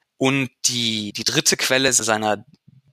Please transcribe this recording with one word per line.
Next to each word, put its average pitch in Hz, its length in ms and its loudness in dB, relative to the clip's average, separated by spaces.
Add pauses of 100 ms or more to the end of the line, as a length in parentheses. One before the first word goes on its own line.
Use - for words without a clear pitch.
(180)
Und 135 340 0 (140)
die, 113 480 -2
die 117 100 -8
dritte - 340 0
Quelle 131 360 2
seiner 107 520 0 (480)